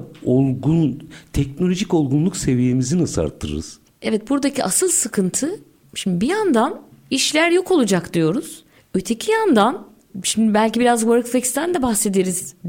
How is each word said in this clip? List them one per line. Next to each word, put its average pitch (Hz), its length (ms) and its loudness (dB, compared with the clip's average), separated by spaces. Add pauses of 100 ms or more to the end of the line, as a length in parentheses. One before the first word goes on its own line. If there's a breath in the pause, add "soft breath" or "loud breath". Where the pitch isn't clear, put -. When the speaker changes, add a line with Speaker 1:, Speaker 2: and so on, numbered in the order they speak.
(260)
Speaker 1:
olgun, 135 800 2 (300 loud breath)
teknolojik 180 600 -2
olgunluk 151 440 0
seviyemizi 127 640 0
nasıl 107 200 -2
arttırırız? 76 580 -6 (220)
Speaker 2:
Evet, 220 280 -4
buradaki 277 340 -2
asıl - 240 0
sıkıntı, 262 720 -2 (360)
şimdi 180 260 -2
bir 247 80 0
yandan 349 520 0 (280)
işler 302 420 2
yok 359 200 2
olacak 196 420 2
diyoruz. 170 500 -2 (300 soft breath)
Öteki 226 380 -2
yandan, 339 560 2 (360)
şimdi 220 300 0
belki 220 260 2
biraz 240 200 4
Workflex'ten 247 760 0
de 311 80 0
bahsederiz. 196 720 -2 (160)